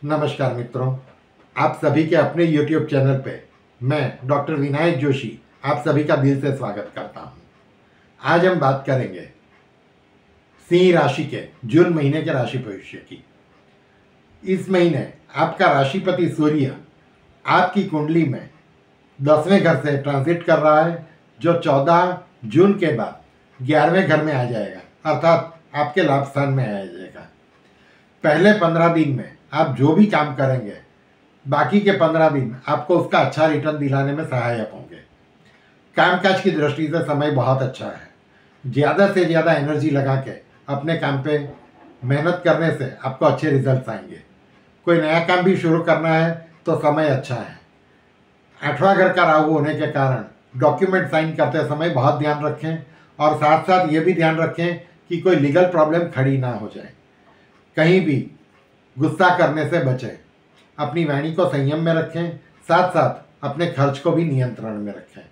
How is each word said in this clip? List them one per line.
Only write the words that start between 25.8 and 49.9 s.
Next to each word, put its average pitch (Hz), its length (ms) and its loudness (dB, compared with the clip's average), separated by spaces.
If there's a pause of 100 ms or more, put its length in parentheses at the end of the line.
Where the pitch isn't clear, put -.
लाभ 139 220 0
स्थान 139 240 -4
में 131 160 0
आ - 100 -6
जाएगा। 87 540 -14 (920)
पहले 165 320 6
पन्द्रह 165 380 2
दिन 156 180 2
में 110 200 -6 (220)
आप 147 240 0
जो 127 160 4
भी 202 120 6
काम 151 300 0
करेंगे, 131 400 -2 (680)
बाकी 147 340 2
के 202 140 2
पन्द्रह 160 360 4
दिन 131 260 -4 (120)
आपको 147 300 0
उसका 170 220 0
अच्छा 151 280 0
return 151 300 -2
दिलाने 139 360 -2
में 156 100 -6
सहायक 120 500 -4
होंगे। - 280 -20 (960)
कामकाज 185 440 2
की 190 100 0
दृष्टि 147 360 -2
से 160 160 -2
समय 147 280 -2
बहुत 131 300 0
अच्छा 123 260 -8
है, - 220 -16 (540)
ज़्यादा 147 500 2
से 180 120 2
ज़्यादा 160 280 2
एनर्जी 147 360 -2
लगा 135 280 0
के - 140 -8 (360)
अपने 143 300 -4
काम 139 260 -4
पे 151 140 -2 (640)
मेहनत 151 400 -2
करने 160 300 2
से 127 180 -8 (100)
आपको 131 240 -4
अच्छे 147 240 0
results 131 400 0
आएंगे। 101 320 -14 (680)
कोई 170 140 4
नया 156 240 0
काम 180 180 2
भी 185 140 2
शुरू 165 260 0
करना 160 300 0
है 165 200 2 (320)
तो 160 140 0
समय 151 300 0
अच्छा 131 260 -2
है। - 240 -12 (1000)
आठवां 143 340 2
घर 185 180 2
का 180 120 2
राहु 156 280 2
होने 147 220 0
के 147 160 -4